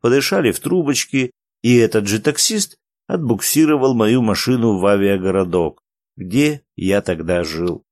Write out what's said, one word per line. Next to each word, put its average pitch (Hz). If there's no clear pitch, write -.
подышали 135
в -
трубочки, 139
и 120
этот 110
же 104
таксист 196
отбуксировал 135
мою 117
машину 113
в 92
авиагородок, 95
где 143
я 95
тогда 87
жил. 80